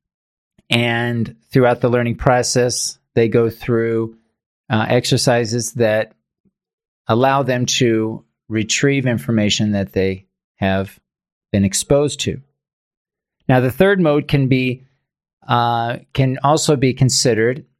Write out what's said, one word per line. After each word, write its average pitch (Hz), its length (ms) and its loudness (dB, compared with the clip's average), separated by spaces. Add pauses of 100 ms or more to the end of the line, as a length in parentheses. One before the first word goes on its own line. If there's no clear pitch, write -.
(680)
and 120 680 -2 (160)
throughout 120 280 4
the 127 80 0
learning 120 280 0
process, 123 840 0 (160)
they 117 140 4
go 117 200 2
through, 113 680 -4 (520)
uh, 110 200 0
exercises 120 840 0
that 110 380 0 (960)
allow 135 380 2
them 123 220 -2
to 113 580 -2 (240)
retrieve 131 580 -2
information 107 640 0
that 98 220 -4
they 95 340 -2 (300)
have 98 420 -4 (540)
been 101 120 2
exposed 143 540 0
to. - 240 -6 (1080)
Now, 127 120 4
the 127 100 0
third 196 300 2
mode 147 260 2
can 139 220 0
be, 127 340 -2 (640)
uh, 120 520 -2 (160)
can 131 280 0
also 151 320 2
be 127 200 0
considered 123 720 0 (160)